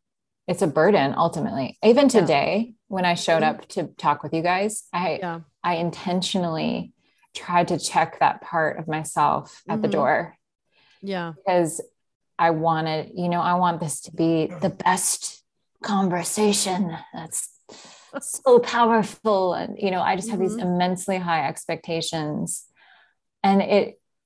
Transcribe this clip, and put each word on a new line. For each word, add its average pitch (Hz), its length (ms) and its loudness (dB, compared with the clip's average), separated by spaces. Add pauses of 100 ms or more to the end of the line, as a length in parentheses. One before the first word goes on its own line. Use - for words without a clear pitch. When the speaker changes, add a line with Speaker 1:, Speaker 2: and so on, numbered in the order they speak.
(480)
Speaker 1:
It's 175 140 -2
a 190 60 2
burden, 156 480 4
ultimately. - 680 -4
Even 247 200 8
Speaker 2:
Yeah. 233 160 6
Speaker 1:
today, 165 540 0 (140)
when 190 160 -4
I 175 100 2
showed 165 280 2
Speaker 2:
Mm-hmm. 156 180 0
Speaker 1:
up - 100 -20
to 156 180 -4 (100)
talk 151 240 0
with 151 100 -8
you 160 100 -2
guys, 190 500 -2
I, 175 280 -2
Speaker 2:
Yeah. 165 200 -8 (240)
Speaker 1:
I 175 100 0
intentionally 170 1160 -2 (420)
tried 175 340 0
to 175 100 -2
check - 420 -2
that - 220 2
part 160 360 -2
of 160 80 -10
myself - 840 -2
at 214 140 -2
the 151 60 0
Speaker 2:
Mm-hmm. - 100 0
Speaker 1:
door. 139 400 0 (640)
Speaker 2:
Yeah. 180 340 -6
Speaker 1:
Because 175 440 2 (580)
I 170 120 4
wanted, 160 640 -2
you 175 120 -2
know, 175 120 0
I 175 140 2
want 175 260 2
this 156 220 -6
to - 120 -18
be 165 320 2
the 160 240 -4
best - 720 -2 (400)
conversation. 190 1120 0 (160)
That's - 380 -8 (720)
so - 360 4
powerful. 220 960 2
And, 175 240 -8
you 196 120 0
know, 185 100 -2
I 190 160 2
just 202 140 -6
have 202 100 -4
these 190 160 0
Speaker 2:
Mm-hmm. 226 100 -4
Speaker 1:
immensely 180 520 0
high 170 300 -2
expectations, 160 1160 -6 (760)
and 196 200 4
it, - 380 0 (260)